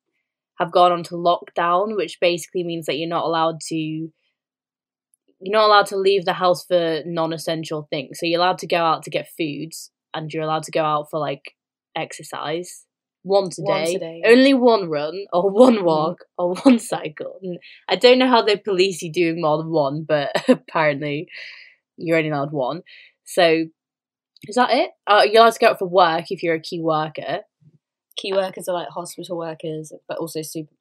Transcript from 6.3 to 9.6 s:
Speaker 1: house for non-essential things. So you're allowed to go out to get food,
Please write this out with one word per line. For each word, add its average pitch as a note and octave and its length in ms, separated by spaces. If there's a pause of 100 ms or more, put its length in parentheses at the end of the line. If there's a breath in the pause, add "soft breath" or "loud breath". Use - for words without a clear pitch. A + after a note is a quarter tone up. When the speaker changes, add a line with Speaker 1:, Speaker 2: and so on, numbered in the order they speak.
Speaker 1:
house F3+ 320
for E3 400
non-essential D#3+ 840
things. - 300
So F3+ 60
you're E3 140
allowed F3+ 200
to F#3 80
go F3+ 100
out D#3+ 260
to - 60
get D3+ 280
food, D#3+ 340 (420)